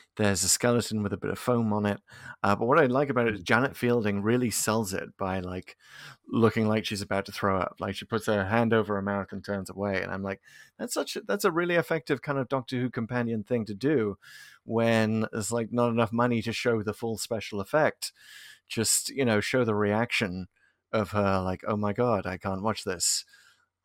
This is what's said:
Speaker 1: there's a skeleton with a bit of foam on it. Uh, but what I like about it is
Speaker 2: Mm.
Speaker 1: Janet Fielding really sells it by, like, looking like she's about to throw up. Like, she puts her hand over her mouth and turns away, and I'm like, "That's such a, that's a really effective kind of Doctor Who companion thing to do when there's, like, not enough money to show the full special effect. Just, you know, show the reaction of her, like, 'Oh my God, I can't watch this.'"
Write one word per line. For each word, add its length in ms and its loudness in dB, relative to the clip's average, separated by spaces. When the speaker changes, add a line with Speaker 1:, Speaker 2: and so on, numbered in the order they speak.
Speaker 1:
there's 280 2
a 20 -2
skeleton 560 2
with 80 -2
a 60 -2
bit 120 -4
of 80 -2
foam 360 2
on 120 0
it. 160 0
Uh, 140 4
but 100 0
what 140 6
I 60 8
like 240 2
about 180 2
it 80 0
is 60 -8
Speaker 2:
Mm. 40 -14
Speaker 1:
Janet 300 2
Fielding 460 2
really 280 2
sells 440 0
it 240 -6
by, 240 -2
like, 360 -10
looking 420 4
like 160 0
she's 160 -6
about 240 -2
to 80 -12
throw 260 2
up. 220 -4
Like, 140 -4
she 100 -12
puts 220 -4
her 180 2
hand 280 2
over 220 2
her 60 -2
mouth 320 -4
and 100 -10
turns 260 -6
away, 320 -2
and 120 -6
I'm 100 -6
like, 180 -6
"That's 160 -8
such 240 -4
a, 40 -8
that's 220 -4
a 80 4
really 240 0
effective 460 0
kind 180 -4
of 80 -2
Doctor 300 -4
Who 120 0
companion 540 -2
thing 220 -2
to 100 -8
do 420 0
when 680 2
there's, 180 -4
like, 220 -2
not 160 4
enough 240 2
money 300 2
to 100 -4
show 280 0
the 120 -2
full 240 -6
special 420 -6
effect. 540 0
Just, 400 0
you 160 -2
know, 160 4
show 240 2
the 100 2
reaction 720 0
of 180 0
her, 300 2
like, 260 -2
'Oh 80 0
my 160 0
God, 340 2
I 120 -4
can't 260 -4
watch 220 -2
this.'" 400 -2